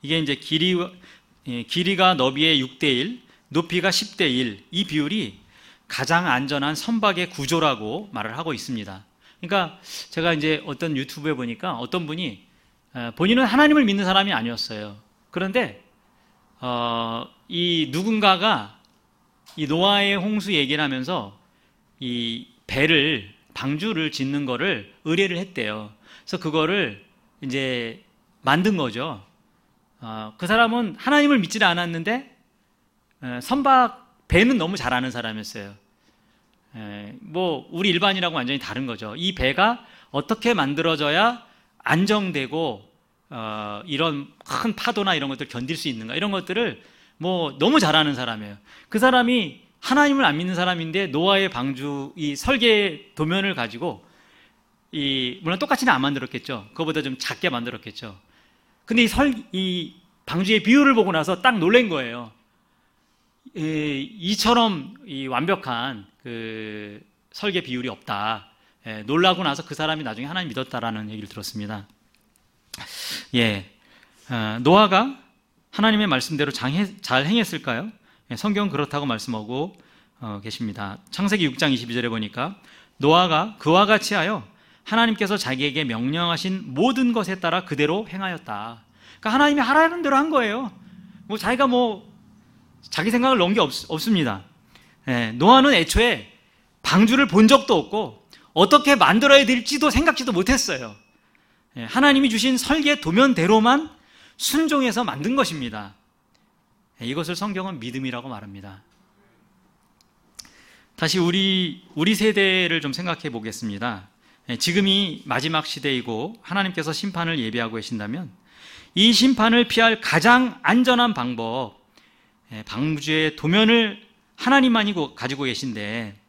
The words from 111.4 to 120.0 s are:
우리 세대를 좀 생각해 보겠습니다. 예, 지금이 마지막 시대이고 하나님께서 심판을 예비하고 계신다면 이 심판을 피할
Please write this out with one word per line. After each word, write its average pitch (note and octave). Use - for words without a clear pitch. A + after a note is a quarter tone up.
우리 F3+
세대를 F#3
좀 C#3+
생각해 E3
보겠습니다. A2
예, A#2+
지금이 F#3+
마지막 D3+
시대이고 B2+
하나님께서 F3+
심판을 E3+
예비하고 A2+
계신다면 A2+
이 A#3+
심판을 A#3
피할 A3+